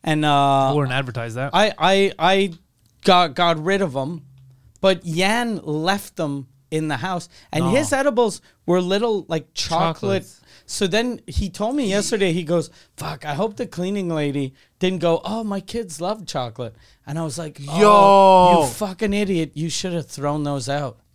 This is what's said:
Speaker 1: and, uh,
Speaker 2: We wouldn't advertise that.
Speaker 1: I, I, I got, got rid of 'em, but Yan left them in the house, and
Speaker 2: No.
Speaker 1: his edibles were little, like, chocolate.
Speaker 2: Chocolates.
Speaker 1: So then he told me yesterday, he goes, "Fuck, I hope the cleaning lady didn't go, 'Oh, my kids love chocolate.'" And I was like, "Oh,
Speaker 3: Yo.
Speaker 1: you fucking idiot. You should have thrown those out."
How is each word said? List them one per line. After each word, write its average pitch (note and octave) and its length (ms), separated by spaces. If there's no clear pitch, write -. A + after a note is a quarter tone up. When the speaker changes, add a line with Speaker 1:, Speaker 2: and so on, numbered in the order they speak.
Speaker 1:
and, D3+ 200
uh, C#3 460
Speaker 2:
We D3 80
wouldn't C3 160
advertise A#2+ 400
that. C3 200
Speaker 1:
I, G3+ 240
I, G3 420
I F#3+ 320
got, F3+ 300
got E3+ 260
rid F#3+ 220
of C3+ 140
'em, C#3+ 260
but F#3+ 240
Yan G3 600
left D#3+ 520
them C#3+ 300
in D#3 180
the C#3+ 100
house, F3+ 300
and E3+ 120
Speaker 2:
No. F3 60
Speaker 1:
his C#4 220
edibles B3 480
were F3+ 140
little, G3+ 480
like, D#3+ 260
chocolate. E3+ 680
Speaker 2:
Chocolates. - 160
Speaker 1:
So - 200
then A3+ 400
he G3 220
told A3 280
me B3+ 120
yesterday, G3 460
he F3 100
goes, D#3+ 240
"Fuck, D3+ 300
I D3 100
hope G#3 220
the A#3+ 100
cleaning F#3 440
lady C#3+ 420
didn't F#3 200
go, E3 260
'Oh, A3 180
my G3 180
kids F#3 380
love F#3+ 280
chocolate.'" A#2+ 480
And D3 120
I E3 40
was D3+ 160
like, D#3 280
"Oh, D#3 140
Speaker 3:
Yo. G3 800
Speaker 1:
you C#3+ 60
fucking F#3+ 480
idiot. F#3 400
You D#3 160
should F3+ 240
have D#3+ 140
thrown C#3+ 360
those C#3 240
out." C#3 300